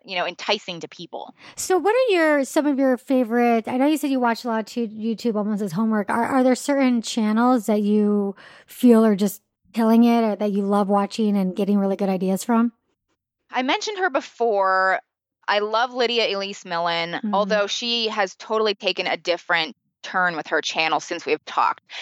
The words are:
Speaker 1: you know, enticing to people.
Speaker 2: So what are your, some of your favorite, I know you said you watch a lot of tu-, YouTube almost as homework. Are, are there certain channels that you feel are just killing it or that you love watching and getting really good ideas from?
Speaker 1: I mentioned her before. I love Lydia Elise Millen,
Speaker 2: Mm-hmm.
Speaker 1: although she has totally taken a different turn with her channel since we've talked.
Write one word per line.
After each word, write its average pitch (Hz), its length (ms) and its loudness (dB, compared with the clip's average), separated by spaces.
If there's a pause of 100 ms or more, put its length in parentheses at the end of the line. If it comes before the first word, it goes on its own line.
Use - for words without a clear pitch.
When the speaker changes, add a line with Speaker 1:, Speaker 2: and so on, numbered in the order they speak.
Speaker 1:
you 190 100 -12
know, 175 120 -2
enticing 180 540 -6
to 156 60 -12
people. - 460 -14 (220)
Speaker 2:
So 370 240 -2
what 403 160 0
are 508 180 2
your, 302 320 2
some 294 220 -2
of 277 100 0
your 262 200 2
favorite, 240 720 0
I 254 100 -4
know 269 100 2
you 302 100 2
said 285 140 -2
you 262 80 0
watch 233 260 -2
a 240 40 -2
lot 220 100 -2
of 214 80 -6
tu-, 233 200 -4
YouTube 220 480 -4
almost 208 280 -2
as 185 80 -4
homework. 214 400 0
Are, 233 140 0
are 262 180 2
there 254 100 4
certain 254 480 0
channels 226 640 2
that 208 160 2
you 208 540 2 (320)
feel 226 360 6
are 214 120 4
just 196 260 -2 (320)
killing 226 300 6
it 233 200 4
or 208 120 0
that 208 160 -2
you 202 100 0
love 202 280 0
watching 202 460 0
and 185 200 0
getting 202 240 2
really 196 160 0
good 196 140 -2
ideas 190 340 -2
from? 233 280 2 (840)
Speaker 1:
I 254 60 0
mentioned 392 380 -4
her 370 100 0
before. 190 920 0 (480)
I 208 120 0
love 220 340 -2
Lydia 233 420 0
Elise 196 300 -8
Millen, 170 460 -4
Speaker 2:
Mm-hmm. 202 240 -4
Speaker 1:
although 202 320 0
she 233 400 -4
has 214 300 -2
totally 220 360 -2
taken 185 320 -4
a 151 100 -2
different 170 600 -2 (260)
turn 180 340 -2
with 147 120 -8
her 160 120 0
channel 160 400 -2
since 170 240 -8
we've 151 220 -2
talked. - 380 -2 (180)